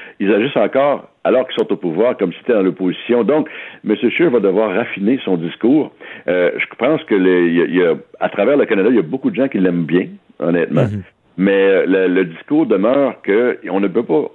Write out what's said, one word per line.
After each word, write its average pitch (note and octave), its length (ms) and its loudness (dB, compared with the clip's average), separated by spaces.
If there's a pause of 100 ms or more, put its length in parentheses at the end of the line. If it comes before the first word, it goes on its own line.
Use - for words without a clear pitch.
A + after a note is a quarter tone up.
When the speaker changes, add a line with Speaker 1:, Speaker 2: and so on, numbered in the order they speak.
(180)
Speaker 1:
ils G2+ 140 0
agissent A#2 240 0
encore C3 520 0 (160)
alors A#2 240 2
qu'ils - 140 -10
sont - 80 -4
au G2 60 -2
pouvoir, F#2 400 -2
comme F2+ 160 -2
si - 60 -14
c'était - 160 -2
dans G2+ 80 2
l'opposition. F#2+ 640 0
Donc, C#3 240 0 (380)
M. G#2+ 100 0
Scheer D3 340 0
va A#2+ 100 2
devoir G2 340 0
raffiner G2 480 -2
son F#2 140 -2
discours. A2 560 0 (360)
Euh, F2+ 280 2
je - 80 -4 (140)
pense C#3 260 0
que A2 100 -2
les, F#2 340 4
il E2+ 80 0
y F2 40 4
a, E2 60 4
il E2+ 100 -2
y F2+ 80 4
a, E2 100 2 (260)
à F#2 100 -2
travers A#2+ 260 0
le B2 80 4
Canada, G2+ 260 0
il B2 60 4
y G2+ 40 4
a - 20 2
beaucoup B2 280 -4
de F2+ 60 -6
gens C3+ 120 0
qui A2 100 -4
l'aiment F2 260 0
bien, E2+ 220 0 (320)
honnêtement. E2+ 460 0
Speaker 2:
Mhm. G2+ 180 -4 (340)
Speaker 1:
Mais, G2 160 2
euh, G2 340 2
le, F#2+ 220 2
le F#2 160 2
discours D3 400 -2
demeure A#2 560 0
que A2+ 380 0 (120)
on G2 100 -2
ne G2+ 80 0
peut A2+ 140 -2
pas D3+ 320 -2